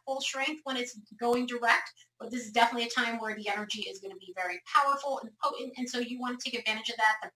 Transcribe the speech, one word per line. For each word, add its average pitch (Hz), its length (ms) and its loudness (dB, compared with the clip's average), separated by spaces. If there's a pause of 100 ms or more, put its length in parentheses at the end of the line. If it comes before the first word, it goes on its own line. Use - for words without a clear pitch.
full 269 160 -4
strength 277 440 -2
when 262 120 -2
it's 247 220 -4 (220)
going 240 260 4
direct, 240 460 2 (260)
but 233 100 -10
this 233 160 -6
is 214 60 -12
definitely 233 380 4
a - 20 -6
time 233 300 0
where 214 160 -4
the 208 120 -6
energy 208 340 -4
is 190 180 -10
gonna 196 160 -12
be 185 200 -16
very 180 300 -4
powerful 277 560 4
and 226 80 -12 (100)
potent, 269 360 -2
and 247 120 -2
so 247 120 -2
you 247 200 -4
wanna 247 240 -4
take 240 100 -4
advantage 220 340 -2
of 240 80 -6
that 220 260 6
the 196 140 -8